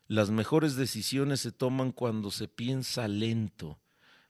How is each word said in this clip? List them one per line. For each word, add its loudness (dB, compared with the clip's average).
Las 4
mejores 2
decisiones 0
se -4
toman 0
cuando -2
se -6
piensa -4
lento, -2